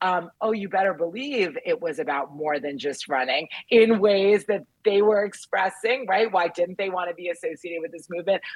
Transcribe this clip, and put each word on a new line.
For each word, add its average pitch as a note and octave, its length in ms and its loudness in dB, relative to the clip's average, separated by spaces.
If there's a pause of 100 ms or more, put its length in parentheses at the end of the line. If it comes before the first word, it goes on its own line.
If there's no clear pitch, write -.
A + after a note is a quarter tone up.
um, F3+ 300 0 (100)
oh, A3 120 0
you G3+ 160 -4
better F#3+ 260 0
believe F3+ 680 -2
it E3 160 0
was D#3+ 180 -4
about C#3+ 340 -4
more D3+ 280 -2
than C#3+ 180 -6
just C#3 300 -6
running C3+ 400 0 (200)
in A3+ 300 6
ways G3+ 480 4
that G3+ 160 -2 (220)
they G3+ 180 4
were G#3 220 4
expressing, G3+ 800 -4
right? G3+ 240 2
Why F3+ 160 2
didn't F3 320 -2
they G3 100 -2
wanna F3+ 260 -4
be F3 140 -10
associated E3 520 -8
with D#3+ 100 -6
this E3+ 180 -16
movement? F3 340 -2 (140)